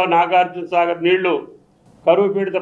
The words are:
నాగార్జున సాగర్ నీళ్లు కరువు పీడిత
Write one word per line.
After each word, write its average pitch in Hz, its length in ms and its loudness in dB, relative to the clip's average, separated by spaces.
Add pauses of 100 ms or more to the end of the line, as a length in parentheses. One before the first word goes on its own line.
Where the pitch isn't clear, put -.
(140)
నాగార్జున 175 520 0
సాగర్ 170 420 -2
నీళ్లు 185 260 0 (720)
కరువు 190 280 2
పీడిత 190 280 -4